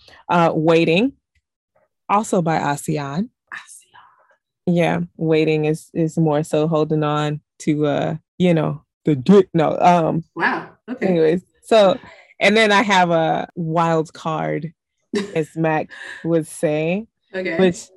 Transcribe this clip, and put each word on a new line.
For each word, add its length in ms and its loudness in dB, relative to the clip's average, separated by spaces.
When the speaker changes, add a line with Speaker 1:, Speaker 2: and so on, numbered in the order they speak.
Speaker 1:
Uh, 260 2
Waiting, 600 2
also 320 0
by 180 -2
ASEAN. 720 -6
Speaker 2:
ASEAN. 1120 -20
Speaker 1:
Yeah, 320 0
Waiting 500 0
is, 280 -4
is 240 -2
more 260 2
so 240 -2
holding 360 0
on 360 -2
to, 260 -2
uh, 300 -2
you 160 2
know, 300 -2
the 100 2
dick. 380 4
No, 260 0
um, 460 2
Speaker 2:
Wow. 360 -4
Okay. 180 -6
Speaker 1:
anyways, 380 0
so, 340 4
and 160 2
then 160 4
I 80 4
have 280 2
a 460 0
wild 560 -2
card, 600 -6
Speaker 2:
<laughs> 200 -4
Speaker 1:
as 220 -6
Mac 340 -2
would 200 0
say, 640 -4
Speaker 2:
Okay. 240 -6
Speaker 1:
which 400 0